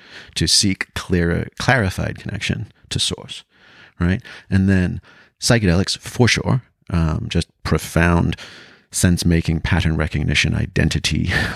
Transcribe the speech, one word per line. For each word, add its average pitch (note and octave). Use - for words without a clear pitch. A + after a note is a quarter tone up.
to E2
seek F#2+
clearer, E2+
clarified -
connection -
to -
source, -
right? F2
And F#2+
then F2+
psychedelics, G2
for -
sure, -
um, D#2+
just E2+
profound E2+
sense-making, E2+
pattern D#2+
recognition, D#2
identity, D#2